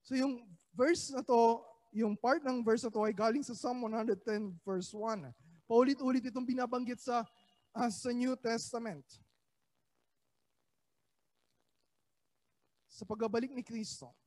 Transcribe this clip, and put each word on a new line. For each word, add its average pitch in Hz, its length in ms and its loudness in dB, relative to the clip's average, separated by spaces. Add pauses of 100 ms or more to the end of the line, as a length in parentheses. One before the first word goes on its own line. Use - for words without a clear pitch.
So 262 160 -4
yung 254 240 0 (320)
verse 277 400 2
na 254 80 -4
to, 233 400 6 (320)
yung 214 240 0
part 269 240 2
ng 254 240 -2
verse 226 160 4
na 254 80 -4
to 214 160 0
ay 214 80 0
galing 226 320 2
sa 240 80 -10
Psalm 247 320 -4
one 220 80 -2
hundred 220 320 -2
ten 208 400 -4
verse 185 240 -4
one. 214 400 -6 (400)
Paulit-ulit 262 640 4
itong 254 160 -4
binabanggit 247 480 -2
sa, 240 240 -2 (560)
ah, 233 160 0
sa 247 160 -4
New 247 240 0
Testament. 226 720 -4 (4000)
Sa - 80 -14
pagbabalik 226 480 -2
ni 254 80 -8
Kristo. 214 560 -10 (120)